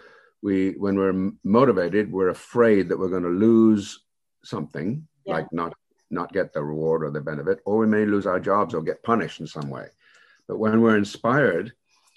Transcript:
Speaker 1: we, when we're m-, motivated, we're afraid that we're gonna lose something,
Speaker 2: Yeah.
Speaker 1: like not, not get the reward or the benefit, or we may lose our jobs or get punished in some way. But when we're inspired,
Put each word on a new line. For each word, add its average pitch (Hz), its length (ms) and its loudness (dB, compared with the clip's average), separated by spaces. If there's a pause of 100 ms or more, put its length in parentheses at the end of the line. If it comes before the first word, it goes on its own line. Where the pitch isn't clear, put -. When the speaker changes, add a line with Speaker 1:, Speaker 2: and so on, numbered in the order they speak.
(420)
Speaker 1:
we, 95 300 0
when 98 240 -2
we're 95 140 2
m-, 95 340 -4
motivated, 101 680 2
we're 92 180 0
afraid 101 600 2
that 90 80 -2
we're 92 120 -2
gonna 87 200 -2
lose 110 680 4 (440)
something, 104 640 -8 (180)
Speaker 2:
Yeah. 82 100 -6
Speaker 1:
like 78 180 -6
not, 82 200 -6 (360)
not 87 240 -8
get 87 200 -4
the 78 100 -4
reward 78 400 -2
or 73 80 -6
the 73 100 -6
benefit, 76 440 -4
or 104 120 0
we 113 80 2
may 107 200 2
lose 101 200 0
our 92 140 0
jobs 95 340 0
or 82 80 -4
get 82 220 -8
punished 104 360 -2
in 82 60 -10
some 73 240 -10
way. 64 180 -12 (600)
But 101 100 -8
when 110 240 2
we're 113 160 6
inspired, 110 760 0 (440)